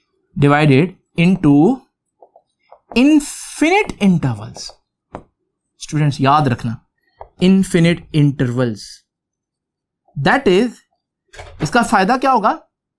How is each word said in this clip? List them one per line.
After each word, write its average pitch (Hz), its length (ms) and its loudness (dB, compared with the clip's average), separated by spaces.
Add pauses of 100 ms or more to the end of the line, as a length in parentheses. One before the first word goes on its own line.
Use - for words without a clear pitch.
(400)
Divided 147 480 4 (320)
into 170 560 2 (1200)
infinite 302 1040 0
intervals। 135 680 -2 (1080)
स्टूडेंट्स, 147 440 -4
याद 143 260 2
रखना, 117 380 -6 (580)
infinite 185 580 2 (140)
intervals। 127 640 -2 (1400)
That 220 280 -2
is, 208 220 2 (960)
इसका 233 200 0
फायदा 208 340 0
क्या 269 140 -2
होगा? 220 360 -2 (320)